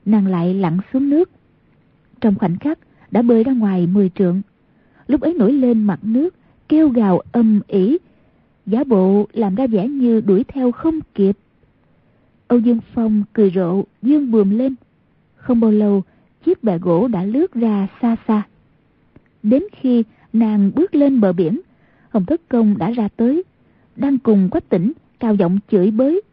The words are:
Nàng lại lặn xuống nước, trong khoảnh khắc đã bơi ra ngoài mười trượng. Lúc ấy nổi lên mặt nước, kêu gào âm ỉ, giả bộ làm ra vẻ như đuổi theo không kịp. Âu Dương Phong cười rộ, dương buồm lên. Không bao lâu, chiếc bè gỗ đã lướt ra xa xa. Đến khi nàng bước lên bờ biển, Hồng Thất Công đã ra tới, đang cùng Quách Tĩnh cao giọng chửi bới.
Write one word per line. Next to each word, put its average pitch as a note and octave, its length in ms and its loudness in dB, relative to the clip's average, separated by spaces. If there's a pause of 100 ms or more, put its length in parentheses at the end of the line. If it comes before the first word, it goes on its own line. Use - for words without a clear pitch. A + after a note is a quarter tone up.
Nàng G3+ 220 2
lại F3+ 260 -2
lặn F#3 260 -2 (140)
xuống C#4 160 -2
nước, D#4+ 200 2 (920)
trong G3+ 140 2
khoảnh F#3 220 -4
khắc D4+ 220 -6 (320)
đã G#3+ 100 0
bơi A#3 220 4
ra C4+ 100 0
ngoài F#3+ 340 0
mười F#3+ 280 2
trượng. F#3 260 0 (680)
Lúc C4+ 140 0
ấy D#4+ 120 -2
nổi B3+ 200 2
lên A#3+ 300 2
mặt G3+ 180 -2
nước, B3+ 340 -2 (340)
kêu D#4 200 4
gào G#3 320 2 (100)
âm A3 360 2
ỉ, G3+ 300 0 (680)
giả A3 180 -2
bộ G3+ 500 2
làm G3 220 -2
ra C4 120 -2
vẻ A3 200 -2
như A#3+ 340 0
đuổi G3+ 220 2
theo B3+ 280 -4
không D#4+ 280 -4 (160)
kịp. G3 220 0 (1080)
Âu A#3+ 120 2
Dương A#3 200 0 (140)
Phong G#3+ 300 0 (100)
cười G3 220 2
rộ, F#3 280 -2 (180)
dương C#4 300 0
buồm G#3 260 2
lên. C4 180 -2 (600)
Không A#3+ 240 -2
bao A3+ 120 2
lâu, G#3 320 2 (420)
chiếc F4 180 -2
bè F#3+ 140 -2
gỗ F3+ 300 0
đã F#3+ 160 -4
lướt C4 300 -2
ra G#3+ 340 -2 (140)
xa A#3 140 0 (120)
xa. G#3+ 140 0 (1000)
Đến B3+ 280 2
khi A#3+ 320 -2 (300)
nàng G#3+ 420 2
bước E4+ 200 -2
lên C#4 260 2
bờ F#3 120 2
biển, F3+ 280 -2 (480)
Hồng F#3+ 160 -2
Thất D#4+ 240 -4
Công A3 280 2
đã F#3+ 140 -4
ra A#3 160 -4 (100)
tới, C#4 260 0 (520)
đang C#4 240 -2
cùng G3 300 2
Quách - 200 -6
Tĩnh G3+ 220 0 (280)
cao A3 160 0
giọng F#3+ 240 0 (120)
chửi G3+ 200 2
bới. C#4 300 0 (120)